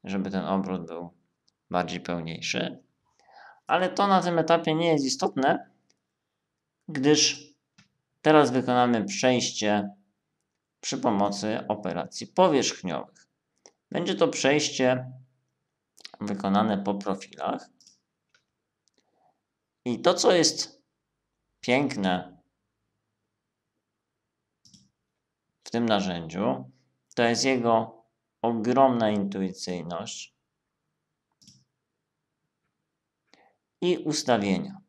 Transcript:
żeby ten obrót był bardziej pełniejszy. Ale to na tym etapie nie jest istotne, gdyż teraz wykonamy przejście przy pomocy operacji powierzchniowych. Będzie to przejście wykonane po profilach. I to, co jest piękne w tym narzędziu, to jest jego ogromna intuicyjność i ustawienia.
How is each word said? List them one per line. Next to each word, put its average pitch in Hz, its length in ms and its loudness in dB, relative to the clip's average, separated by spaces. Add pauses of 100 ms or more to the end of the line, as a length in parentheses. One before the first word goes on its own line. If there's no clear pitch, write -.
żeby 95 280 -6
ten 92 140 -4
obrót 92 420 -4
był 85 260 -12 (560)
bardziej 87 300 -2
pełniejszy. - 840 -8 (840)
Ale 180 220 0
to 202 180 0
na 190 140 4
tym 170 180 0
etapie 160 360 2
nie 170 120 2
jest 147 180 2
istotne, 139 680 -2 (1120)
gdyż 147 680 2 (680)
teraz 151 300 6
wykonamy 123 540 2
przejście 104 840 0 (920)
przy - 160 -6
pomocy 104 680 -2
operacji 90 600 -8
powierzchniowych. - 1000 0 (640)
Będzie 185 240 -4
to 165 120 2
przejście 131 840 0 (1080)
wykonane 101 560 0
po 101 180 -4
profilach. 95 720 -8 (2250)
I 120 160 -2
to, 180 120 4
co 190 180 4
jest - 520 0 (800)
piękne 101 760 0 (3250)
w - 60 -18
tym 117 160 -2
narzędziu, 95 840 -2 (440)
to 123 80 2
jest 117 220 0
jego 117 580 0 (380)
ogromna 117 680 2
intuicyjność 95 1300 -6 (3500)
i 175 160 2
ustawienia. 104 920 -2